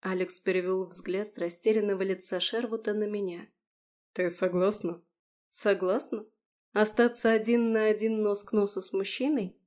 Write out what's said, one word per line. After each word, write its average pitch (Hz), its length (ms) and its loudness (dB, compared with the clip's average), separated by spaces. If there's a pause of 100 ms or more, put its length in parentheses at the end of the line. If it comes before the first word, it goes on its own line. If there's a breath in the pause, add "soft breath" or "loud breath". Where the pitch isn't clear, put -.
Алекс 185 380 -2
перевёл 185 460 0
взгляд 190 420 -4
с - 100 -12
растерянного 202 640 0
лица 190 380 -2
Шервута 220 560 -4
на 208 100 0
меня. 202 420 -6 (640)
«Ты 180 180 0
согласна?» 180 720 0 (460)
«Согласна. 196 760 -2 (480)
Остаться 226 580 4
один 226 400 2
на 220 140 2
один 214 360 2
нос 208 220 0
к - 80 -10
носу 202 300 2
с - 100 -12
мужчиной? 202 640 -2 (120)